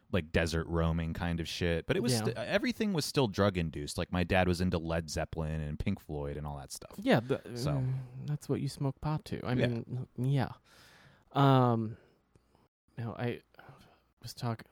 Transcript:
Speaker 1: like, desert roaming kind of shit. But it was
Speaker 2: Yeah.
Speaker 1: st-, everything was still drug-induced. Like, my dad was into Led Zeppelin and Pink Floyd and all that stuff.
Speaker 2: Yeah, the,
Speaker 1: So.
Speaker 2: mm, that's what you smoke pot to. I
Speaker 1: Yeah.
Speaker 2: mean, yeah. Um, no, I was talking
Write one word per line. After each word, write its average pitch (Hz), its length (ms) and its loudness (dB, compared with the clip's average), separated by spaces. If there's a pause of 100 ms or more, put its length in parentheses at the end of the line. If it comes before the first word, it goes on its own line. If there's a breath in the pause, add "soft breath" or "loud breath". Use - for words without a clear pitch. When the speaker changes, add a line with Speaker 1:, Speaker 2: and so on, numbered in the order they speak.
(140)
Speaker 1:
like, 82 200 0
desert 82 340 2
roaming 82 460 2
kind 85 280 -2
of 80 60 -6
shit. 82 400 0
But 135 100 0
it - 60 0
was 240 100 2
Speaker 2:
Yeah. 110 120 2
Speaker 1:
st-, 113 120 -2
everything 202 560 0
was 151 120 0
still 135 220 4
drug-induced. 87 680 0
Like, 85 140 -2
my 90 140 4
dad 90 240 6
was 85 120 2
into 87 160 2
Led 82 320 -2
Zeppelin 78 520 -4
and 76 180 -4
Pink 98 220 -2
Floyd 71 360 -6
and 73 100 -8
all 73 100 -8
that 67 160 -14
stuff. - 240 -14
Speaker 2:
Yeah, 202 240 4
the, 127 200 -2 (140)
Speaker 1:
So. 120 160 -2
Speaker 2:
mm, 131 220 -2 (320)
that's 147 240 -6
what 135 120 0
you 139 80 -2
smoke - 320 -4
pot 151 240 -4
to. - 200 -8
I 120 80 -2
Speaker 1:
Yeah. 120 140 2
Speaker 2:
mean, 123 400 -6 (100)
yeah. 131 320 0 (840 soft breath)
Um, 123 640 6 (1000 soft breath)
no, 117 200 -6
I 120 240 -4 (800 soft breath)
was 123 120 -14
talking 117 380 -6